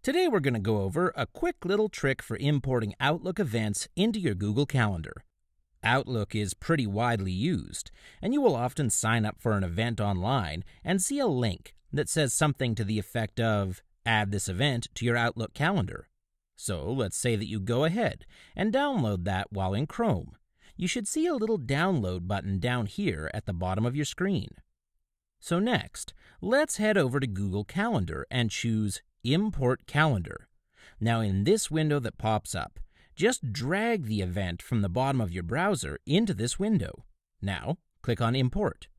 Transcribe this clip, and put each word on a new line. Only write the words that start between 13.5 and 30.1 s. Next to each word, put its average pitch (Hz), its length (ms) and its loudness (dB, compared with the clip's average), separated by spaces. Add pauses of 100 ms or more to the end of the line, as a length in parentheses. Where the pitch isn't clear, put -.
"Add 107 260 2
this 101 180 -2
event 120 460 0
to 117 100 -6
your 120 120 2
Outlook 117 380 -2
calendar." 156 540 -2 (460)
So 85 340 -4
let's 117 280 -2
say 120 180 0
that 101 140 -2
you 107 100 -4
go 117 260 0
ahead 185 420 0 (280)
and 208 180 0
download 180 520 0
that 95 280 -2
while 95 220 0
in 135 140 0
Chrome. 170 480 -2 (400)
You 175 100 -4
should 208 220 -4
see 311 180 0
a 349 80 0
little 214 240 0
download 120 680 0
button 98 320 -2
down 123 260 0
here 98 480 -2
at 107 120 -6
the 101 60 -4
bottom 92 320 0
of 127 120 0
your 147 80 -2
screen. 185 460 -2 (880)
So 170 180 -2
next, - 560 -2 (260)
let's 269 360 2
head 214 200 4
over 139 220 4
to 135 80 0
Google 101 380 -2
Calendar 147 680 -2
and 120 220 0
choose 107 500 0 (220)
Import 139 640 0
Calendar. 120 580 0 (540)